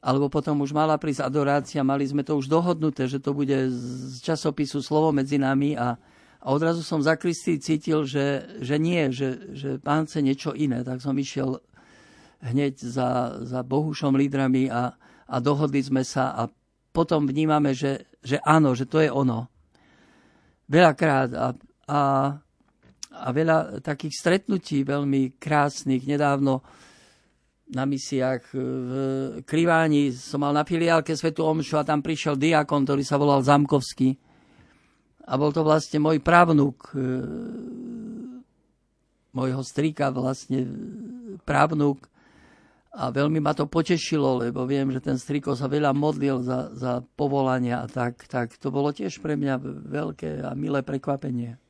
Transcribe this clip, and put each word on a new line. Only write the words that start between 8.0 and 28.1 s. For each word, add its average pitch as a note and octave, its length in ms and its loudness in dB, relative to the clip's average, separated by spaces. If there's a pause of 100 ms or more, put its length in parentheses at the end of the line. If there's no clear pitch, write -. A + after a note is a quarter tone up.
že, C#3 640 -2
že D3 160 0
nie, D#3+ 320 2
že, C3 400 -6
že C#3 240 -6
Pán D3+ 320 0
chce D3 160 0
niečo C#3 320 0
iné. C3 240 0
Tak B2+ 160 -6
som C3+ 160 -4
išiel C3+ 480 -4 (800)
hneď C3+ 400 -2
za, B2 640 -2
za B2+ 160 -6
Bohušom, C#3+ 560 0
lídrami C3+ 480 2
a, B2 240 -2 (400)
a B2+ 80 -4
dohodli C#3 480 0
sme C3+ 160 0
sa C3 320 -2
a A2+ 160 -2 (400)
potom D#3 400 2
vnímame, D3 480 2
že, C3+ 320 -4 (160)
že C3 160 -2
áno, D3+ 320 6
že C3 160 -2
to D#3 160 4
je C3 80 0
ono. B2 400 0 (1120)
Veľakrát D3 640 4
a, B2+ 240 -2 (320)
a, D3 160 0 (1120)
a - 160 -10
veľa D#3+ 560 0
takých D3 320 -6
stretnutí F3+ 640 0
veľmi C#3 560 0
krásnych. C#3+ 720 0
Nedávno C#3 560 2 (1040)
na C3 160 -4
misiách C3 720 -2